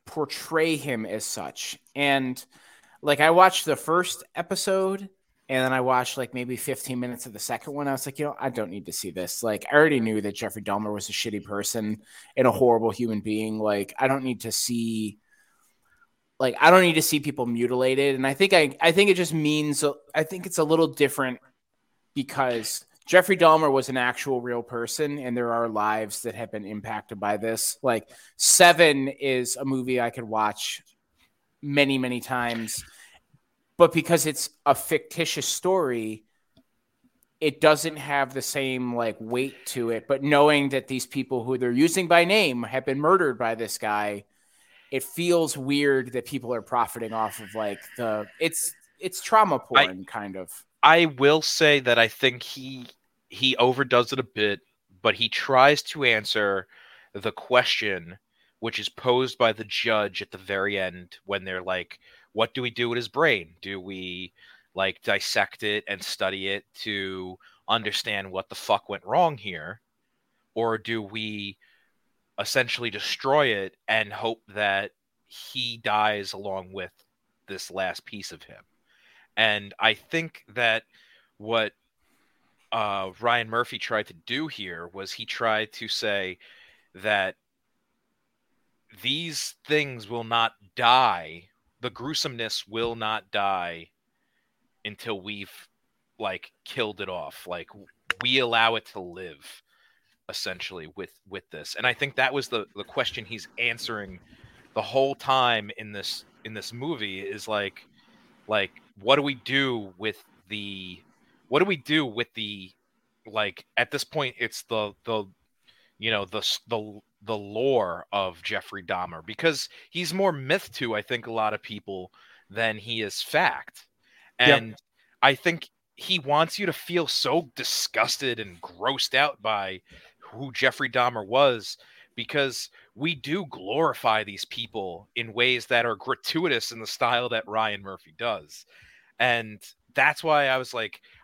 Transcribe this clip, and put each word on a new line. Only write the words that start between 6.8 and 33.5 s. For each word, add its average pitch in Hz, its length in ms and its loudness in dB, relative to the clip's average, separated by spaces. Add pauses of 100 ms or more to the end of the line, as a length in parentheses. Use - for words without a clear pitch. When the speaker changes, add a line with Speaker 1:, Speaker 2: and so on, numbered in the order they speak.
Speaker 1:
minutes 123 260 -8
of 117 60 -16
the 104 60 -14
second - 360 -6
one. 143 140 -4
I 139 40 0
was 131 140 -4
like, 135 120 -10
"You 147 80 -2
know, 147 120 -6
I 135 120 -2
don't 107 200 -4
need 98 160 -12
to 82 60 -10
see - 180 -8
this. 90 320 -6
Like, 107 280 -2
I 135 40 4
already 147 260 6
knew 110 200 0
that 101 140 -4
Jeffrey 107 280 -8
Dahmer 104 300 -4
was 101 160 -8
a 98 40 -14
shitty 104 320 -6
person 107 580 -4 (340)
and 127 100 6
a 120 60 8
horrible 113 380 4
human 110 300 -2
being. 107 380 -2
Like, 104 400 0
I 131 100 4
don't 135 160 -2
need 123 180 -4
to 113 100 -8
see, 113 640 -4 (1200)
like, 127 220 0
I 160 100 10
don't 185 120 12
need 175 120 6
to 156 80 4
see 151 180 2
people 135 260 -2
mutilated." 127 680 2
And 131 100 0
I 135 80 0
think 196 180 4
I, 156 280 6
I 165 120 8
think 202 180 6
it 175 60 6
just 165 180 0
means, 151 500 2 (300)
I 156 100 2
think 180 220 -10
it's 180 120 -4
a 160 60 4
little 160 240 4
different 131 500 0 (760)
because 127 720 -2 (220)
Jeffrey 180 300 6
Dahmer 160 340 8
was 135 180 2
an 131 80 -4
actual 123 440 0
real 120 220 -4
person, 143 560 -4
and 123 180 -4
there 120 160 0
are 117 160 0
lives 107 540 -2
that 113 120 -6
have 113 180 -10
been 104 120 -8
impacted 107 540 -8
by 104 180 0
this. 113 460 -2
Like, 120 260 0 (280)
Seven 156 720 8
is 131 480 -2
a 131 80 -6
movie 127 360 0
I 117 100 0
could 117 140 -10
watch 107 580 -2 (800)
many, 143 380 2
many 123 220 -2
times, 120 640 -4 (920)